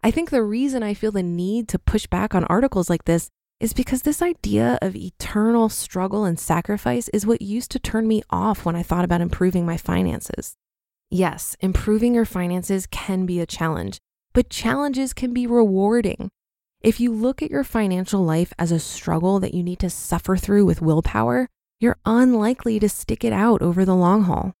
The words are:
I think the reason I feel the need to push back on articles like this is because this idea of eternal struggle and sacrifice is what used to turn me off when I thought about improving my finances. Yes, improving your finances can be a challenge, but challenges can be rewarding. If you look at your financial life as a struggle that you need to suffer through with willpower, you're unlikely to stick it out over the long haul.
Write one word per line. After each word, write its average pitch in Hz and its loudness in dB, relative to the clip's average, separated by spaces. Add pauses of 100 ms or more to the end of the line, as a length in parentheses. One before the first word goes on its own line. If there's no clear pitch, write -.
I 208 2
think 330 -2
the 262 2
reason 247 0
I 208 -2
feel 220 -2
the 202 -2
need 180 -2
to - -4
push - 0
back 185 -2
on - 2
articles 196 2
like 170 0
this 170 0 (340)
is 226 -2
because 254 -2
this 294 0
idea 240 0
of 190 -2
eternal 220 0
struggle 196 -4
and 170 0
sacrifice 208 -2
is 202 -2
what 226 2
used 214 -6
to 262 -4
turn 220 -2
me 220 2
off 196 -2
when 170 -2
I 170 -4
thought 175 0
about 175 2
improving 180 0
my 170 -2
finances. - -4 (520)
Yes, - -2
improving 214 2
your 233 2
finances 180 -4
can 185 -4
be 175 -2
a 165 -2
challenge, 160 -4 (340)
but 247 4
challenges 269 -2
can 247 -4
be 247 -2
rewarding. 214 2 (520)
If - 2
you 240 0
look 240 -2
at 302 -6
your 277 -2
financial 190 0
life 165 0
as 170 0
a 165 0
struggle 175 -2
that - -6
you 180 -4
need 180 -6
to 180 -2
suffer - -2
through 202 4
with 170 2
willpower, 165 2 (320)
you're 240 2
unlikely 233 2
to 208 4
stick - -6
it 233 2
out 214 4
over 175 2
the 185 4
long 185 4
haul. 185 0